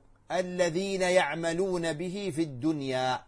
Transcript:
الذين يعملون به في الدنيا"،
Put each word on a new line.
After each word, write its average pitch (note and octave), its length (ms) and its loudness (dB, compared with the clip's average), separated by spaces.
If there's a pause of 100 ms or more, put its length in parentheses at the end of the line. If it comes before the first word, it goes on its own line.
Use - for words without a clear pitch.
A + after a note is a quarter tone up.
(320)
الذين F3+ 680 0
يعملون E3+ 920 2
به F#3 440 -4
في D#3+ 60 2
الدنيا"، C3 840 -2